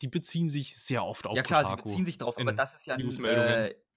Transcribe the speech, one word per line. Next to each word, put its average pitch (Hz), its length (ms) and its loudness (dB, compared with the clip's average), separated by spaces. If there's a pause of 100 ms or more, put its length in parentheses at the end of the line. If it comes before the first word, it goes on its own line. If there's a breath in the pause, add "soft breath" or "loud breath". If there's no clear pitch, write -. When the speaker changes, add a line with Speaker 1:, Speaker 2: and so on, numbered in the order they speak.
Speaker 1:
die 135 60 -2
beziehen 165 400 0
sich 143 280 -4
sehr 117 280 -2
oft 98 220 -6
auf 123 160 2
Speaker 2:
Ja - 0 -
klar, 151 220 4
sie 95 100 2
Speaker 1:
Kotaku - 0 -
Speaker 2:
beziehen 107 320 -2
sich 170 120 -4
drauf, 120 200 -2
aber 127 140 0
Speaker 1:
in - 0 -
Speaker 2:
das 131 220 -2
ist - 120 -16
ja 135 80 -2
ein, 127 300 -4
Speaker 1:
Newsmeldungen. - 0 -
Speaker 2:
äh, 120 500 4 (220)